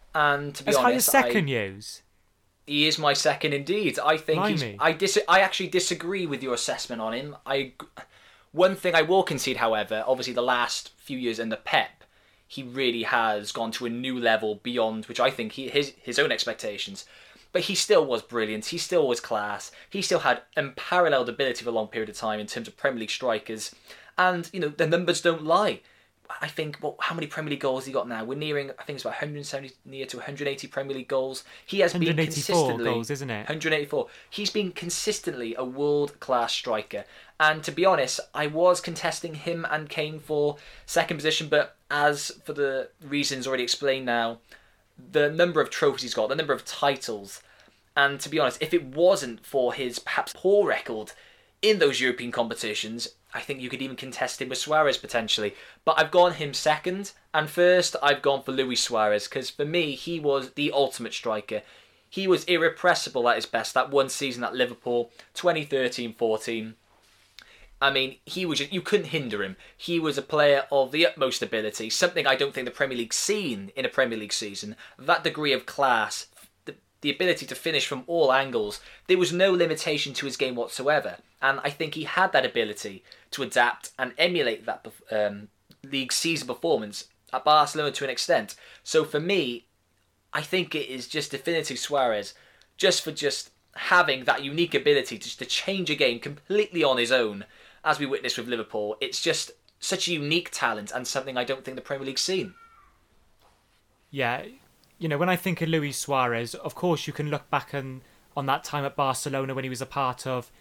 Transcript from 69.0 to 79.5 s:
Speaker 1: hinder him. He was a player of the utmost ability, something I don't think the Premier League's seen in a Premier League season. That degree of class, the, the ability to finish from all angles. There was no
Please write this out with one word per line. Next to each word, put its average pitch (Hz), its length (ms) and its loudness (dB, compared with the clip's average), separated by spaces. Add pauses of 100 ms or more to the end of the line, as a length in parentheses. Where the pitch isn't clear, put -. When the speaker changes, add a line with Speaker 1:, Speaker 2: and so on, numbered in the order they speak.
Speaker 1:
hinder 117 360 -2
him. 95 120 -8 (200)
He 170 240 -2
was 147 180 0
a 131 40 0
player 147 500 4
of 135 180 4
the 160 160 4
utmost 135 360 0
ability, 110 480 -2
something 165 360 2
I 135 80 6
don't 139 200 0
think 127 100 -6
the 120 80 -8
Premier 135 260 -2
League's 117 180 -4
seen 131 600 -2
in 131 80 -2
a 123 60 -2
Premier 117 280 0
League 107 140 -8
season. 104 420 -6 (240)
That 160 240 0
degree 147 300 0
of 123 140 -2
class, 117 600 0 (380)
the, - 100 -12 (280)
the 147 80 0
ability 170 360 2
to 131 80 -8
finish 151 320 -2
from 127 220 -6
all 160 240 4
angles. 120 480 0 (260)
There 180 120 6
was 165 140 2
no 185 200 4